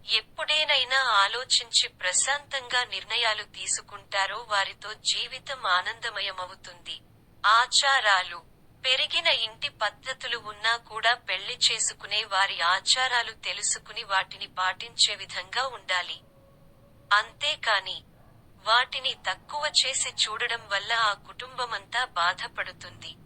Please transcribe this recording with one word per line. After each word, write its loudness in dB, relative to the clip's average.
ఎప్పుడేనైనా 0
ఆలోచించి 2
ప్రశాంతంగా -2
నిర్ణయాలు -2
తీసుకుంటారో -4
వారితో -2
జీవితం -4
ఆనందమయమవుతుంది. -4
ఆచారాలు. 4
పెరిగిన 2
ఇంటి -2
పద్ధతులు -4
ఉన్నా -2
కూడా 0
పెళ్లి -4
చేసుకునే -4
వారి 0
ఆచారాలు 2
తెలుసుకుని -6
వాటిని -4
పాటించే 0
విధంగా -4
ఉండాలి. -4
అంతేకాని 0
వాటిని 2
తక్కువ -4
చేసి -2
చూడడం -2
వల్ల -2
ఆ 2
కుటుంబమంతా -6
బాధపడుతుంది. -6